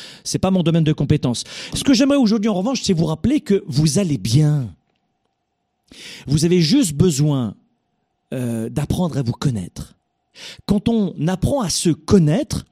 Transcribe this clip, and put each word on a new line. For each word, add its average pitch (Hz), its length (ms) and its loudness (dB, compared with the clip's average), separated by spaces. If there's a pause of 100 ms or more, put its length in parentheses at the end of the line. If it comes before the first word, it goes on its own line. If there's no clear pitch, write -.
(240)
C'est - 140 -4
pas - 120 0
mon 185 120 2
domaine 160 220 2
de 151 100 2
compétence. 139 500 -2 (300)
Ce - 100 -6
que 277 80 4
j'aimerais 277 240 4
aujourd'hui, 226 320 2
en 202 60 0
revanche, 208 280 -2
c'est 190 120 0
vous 160 100 2
rappeler 208 380 0
que 196 240 0
vous 151 320 2
allez 165 180 0
bien. 123 580 0 (1500)
Vous 151 200 2
avez 175 160 4
juste 170 320 2
besoin, 139 600 0 (760)
euh, 117 380 -6
d'apprendre 143 480 -2
à 139 40 -2
vous 117 100 -4
connaître. 95 640 -6 (680)
Quand 208 240 0
on 220 260 0 (140)
apprend 233 320 0
à 180 80 -2
se - 220 0
connaître, 175 800 2